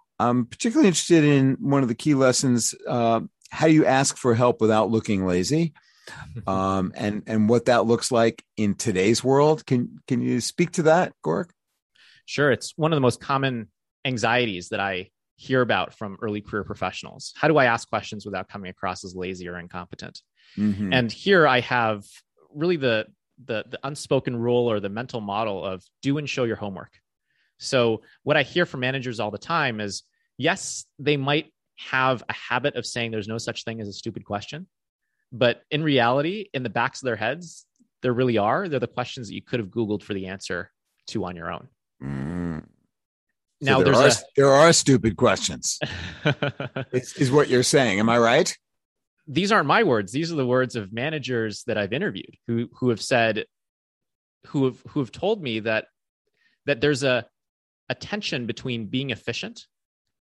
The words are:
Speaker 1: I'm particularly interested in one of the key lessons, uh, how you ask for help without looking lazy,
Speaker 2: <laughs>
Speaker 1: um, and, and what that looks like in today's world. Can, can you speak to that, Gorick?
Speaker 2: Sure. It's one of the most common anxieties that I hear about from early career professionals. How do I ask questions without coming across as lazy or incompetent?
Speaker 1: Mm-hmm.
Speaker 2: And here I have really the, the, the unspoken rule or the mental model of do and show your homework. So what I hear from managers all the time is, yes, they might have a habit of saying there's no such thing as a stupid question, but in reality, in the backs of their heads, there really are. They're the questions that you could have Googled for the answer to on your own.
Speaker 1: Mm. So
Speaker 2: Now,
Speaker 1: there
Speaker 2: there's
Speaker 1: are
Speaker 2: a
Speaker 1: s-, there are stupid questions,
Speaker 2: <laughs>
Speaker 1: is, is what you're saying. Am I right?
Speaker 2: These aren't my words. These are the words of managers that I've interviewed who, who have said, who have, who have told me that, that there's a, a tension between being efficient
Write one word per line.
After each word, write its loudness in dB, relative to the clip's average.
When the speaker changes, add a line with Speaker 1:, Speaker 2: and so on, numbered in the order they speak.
Speaker 1:
I'm 2
particularly 2
interested 4
in 4
one 2
of 2
the -2
key 0
lessons, 2
uh, 0
how 0
you 6
ask 2
for 2
help 2
without 4
looking 0
lazy, 0
Speaker 2:
<laughs> -14
Speaker 1:
um, 0
and, -4
and 2
what 4
that 4
looks 0
like 2
in 0
today's 0
world. 4
Can, -2
can 0
you 0
speak -2
to -2
that, 4
Gorick? -4
Speaker 2:
Sure. 0
It's -4
one 0
of 2
the 2
most 2
common -4
anxieties -2
that -6
I -4
hear 0
about 0
from -12
early -6
career -6
professionals. -10
How 2
do 4
I 6
ask 0
questions -6
without -8
coming -14
across -8
as -14
lazy -8
or -10
incompetent? -16
Speaker 1:
Mm-hmm. 0
Speaker 2:
And 2
here 4
I 4
have -2
really -2
the, 0
the, -6
the -14
unspoken -4
rule 0
or 0
the -6
mental -8
model -4
of -8
do 0
and -8
show -2
your -2
homework. -12
So 0
what 2
I 4
hear 0
from -10
managers -4
all -2
the -8
time -2
is, -6
yes, -4
they 0
might -2
have 0
a -8
habit -4
of -6
saying -6
there's -4
no -6
such -8
thing -10
as -8
a -12
stupid -12
question, -10
but 0
in -2
reality, 0
in -6
the -6
backs -2
of -10
their -2
heads, -6
there 0
really 0
are. 0
They're -4
the -2
questions -10
that -12
you -10
could -6
have -6
Googled -4
for -10
the -6
answer -8
to -6
on -8
your -10
own. -12
Speaker 1:
Mm. -6
So -4
Speaker 2:
Now, 6
Speaker 1:
there 6
Speaker 2:
there's 6
Speaker 1:
are 8
Speaker 2:
a 8
Speaker 1:
s-, 4
there 6
are 8
stupid 4
questions, 0
Speaker 2:
<laughs> -4
Speaker 1:
is, -4
is 2
what 4
you're 6
saying. 4
Am 2
I 4
right? 4
Speaker 2:
These 0
aren't 2
my 4
words. 2
These -4
are -4
the 0
words 0
of -8
managers -6
that -4
I've -2
interviewed -6
who, -4
who 0
have -2
said, 0
who -2
have, -2
who -4
have -6
told -2
me -4
that, -2
that 0
there's 0
a, 0
a -4
tension -6
between -6
being -4
efficient -10